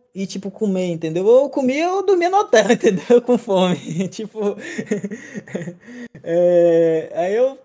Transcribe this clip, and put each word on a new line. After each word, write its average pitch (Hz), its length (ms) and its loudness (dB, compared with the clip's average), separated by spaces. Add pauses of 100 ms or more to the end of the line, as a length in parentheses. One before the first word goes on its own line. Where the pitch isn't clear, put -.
(140)
e, 190 120 -6
tipo, 196 240 -10
comer, 190 360 -2
entendeu? 165 400 -2
Ou 247 180 6
eu 277 60 -6
comia 285 400 0
ou 370 60 -2
eu 392 100 -2
dormia 359 240 2
no 381 80 2
hotel, 254 260 4
<laughs> 208 80 2
entendeu? 233 480 2
Com 247 160 0
fome. 185 400 0
<laughs> 170 320 -6
Tipo, 214 320 -12
<laughs> 208 1800 -10
é... 170 920 2
aí 180 200 -2
eu, 262 300 0